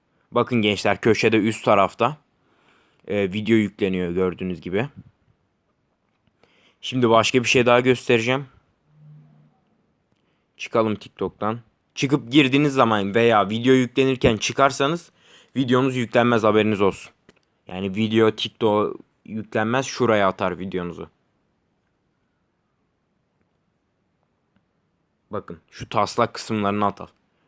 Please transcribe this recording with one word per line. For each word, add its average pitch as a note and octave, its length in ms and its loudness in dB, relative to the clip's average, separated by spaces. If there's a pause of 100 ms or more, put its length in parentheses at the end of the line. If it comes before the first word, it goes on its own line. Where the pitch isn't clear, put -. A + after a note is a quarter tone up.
(320)
Bakın A#2+ 300 0
gençler G#2 400 0
köşede A2+ 360 4
üst G#2 280 -2
tarafta, A2+ 520 2 (920)
e, G2+ 260 -2
video G#2+ 220 0
yükleniyor F#2+ 560 0
gördüğünüz F2+ 500 -4
gibi. G2 280 -4 (1900)
Şimdi B2 280 0
başka A2+ 340 4
bir A2+ 40 -6
şey B2 180 2
daha A#2+ 140 4
göstereceğim. B2+ 680 0 (2250)
Çıkalım A2 340 -2
TikTok'tan. G#2 640 -8 (360)
Çıkıp B2+ 360 -4
girdiğiniz C#3 420 2
zaman G#2+ 420 0
veya A2+ 340 2
video A#2 240 0
yüklenirken C3 640 0
çıkarsanız C#3 760 -2 (440)
videonuz B2+ 400 0
yüklenmez, A#2+ 480 2
haberiniz G#2+ 380 2
olsun. F#2+ 300 -2 (560)
Yani F#2+ 280 -8
video A2 360 2
TikTok G#2+ 680 -2 (260)
yüklenmez, A2 600 -4
şuraya A2 420 2
atar F#2 320 -4
videonuzu. F2 500 -10 (4000)
Bakın F#2 280 -12 (120)
şu - 180 -16
taslak A2 440 -2
kısımlarını G#2 520 -4
atar. F#2+ 240 -8 (380)